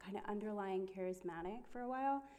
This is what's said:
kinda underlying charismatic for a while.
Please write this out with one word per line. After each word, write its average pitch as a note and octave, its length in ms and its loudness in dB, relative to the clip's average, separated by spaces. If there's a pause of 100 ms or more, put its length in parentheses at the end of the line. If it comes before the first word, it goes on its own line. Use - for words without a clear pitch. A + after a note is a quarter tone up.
kinda F#3+ 240 -4
underlying G3+ 600 2
charismatic F#3 840 -2
for A#3+ 120 -4
a B3 60 -2
while. C4+ 340 4 (160)